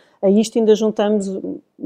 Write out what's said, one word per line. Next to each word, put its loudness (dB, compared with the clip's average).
A 0
isto 2
ainda 4
juntamos, 0
hum, -10